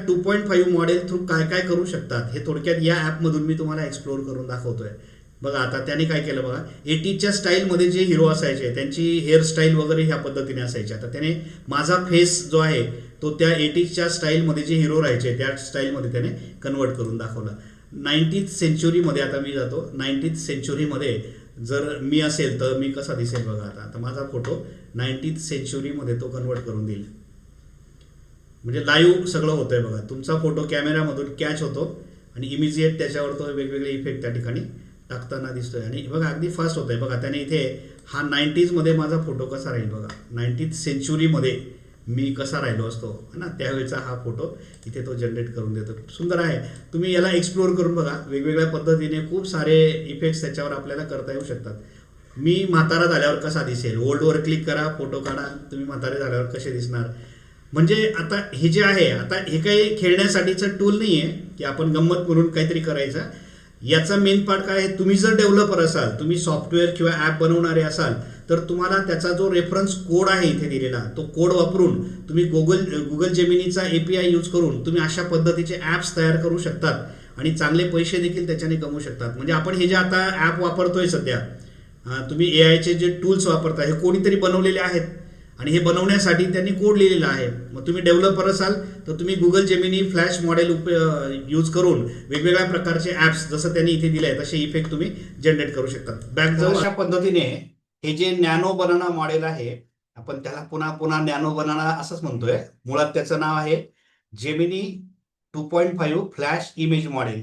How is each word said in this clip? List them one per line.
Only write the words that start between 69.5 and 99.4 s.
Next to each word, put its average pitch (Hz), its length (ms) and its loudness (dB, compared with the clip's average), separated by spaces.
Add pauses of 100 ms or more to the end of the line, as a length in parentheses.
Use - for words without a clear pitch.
रेफरन्स 190 400 0
कोड 180 340 2
आहे 180 220 4
इथे 143 180 -2
दिलेला, 127 360 -2 (120)
तो 156 60 -6
कोड 170 300 2
वापरून 180 580 2 (180)
तुम्ही 165 220 2
Google, 160 300 4 (300)
Google 175 240 0
Gemini-चा 180 480 2
एपीआय 180 480 2
यूज 165 180 2
करून 143 380 0
तुम्ही 165 160 2
अशा 160 200 -2
पद्धतीचे 165 600 0
ॲप्स 170 340 -2
तयार 160 200 4
करू 170 220 0
शकतात 160 460 -2 (340)
आणि 156 180 0
चांगले 156 320 2
पैसे 170 280 0
देखील 175 300 -2
त्याच्याने 160 300 -2
कमवू 147 220 -4
शकतात. 120 380 -6
म्हणजे 139 160 -2
आपण 160 220 0
हे 180 140 4
जे 190 60 4
आता 185 420 4
ॲप 165 240 2
वापरतोय 180 460 2
सध्या, 127 320 0 (680)
अ, 131 240 -6
तुम्ही 156 300 4
एआयचे 165 340 8
जे 175 140 2 (140)
टूल्स 185 240 2
वापरता, 160 360 2
हे 151 100 2
कोणीतरी 185 440 4
बनवलेले 185 440 4
आहेत 175 220 0 (560)
आणि 135 120 -4
हे 165 80 4
बनवण्यासाठी 180 680 4
त्यांनी 185 260 0
कोड 202 280 4
लिहिलेला 180 280 6
आहे. 131 220 0 (240)
मग - 140 -10
तुम्ही 170 160 0
डेव्हलपर 185 460 6
असाल, 190 260 0 (320)
तर 156 60 -6
तुम्ही 175 220 -2
Google 175 280 6
Gemini 185 480 2
फ्लॅश 180 340 0
मॉडेल 170 260 4
उप-, 165 220 0
अ, 151 380 2 (180)
यूज 160 220 2
करून 170 300 4 (280)
वेगवेगळ्या 175 360 2
प्रकारचे 170 460 -2
ॲप्स, 160 380 0
जसं 160 260 -2
त्यांनी 165 180 4
इथे 160 160 2
दिले 156 180 2
आहेत, 131 140 -2
तसे 151 160 -4
इफेक्ट 151 340 -2
तुम्ही 165 220 -4 (320)
जनरेट 147 300 2
करू 131 120 -2
शकता. - 260 -8 (200)
बॅक 160 260 2
जाऊ. 185 160 4
अशा 202 140 2
पद्धतीने 175 880 0 (280)
हे 156 120 -2
जे 185 140 0
नॅनो 175 420 2
बनाना 180 400 2
मॉडेल 156 320 -2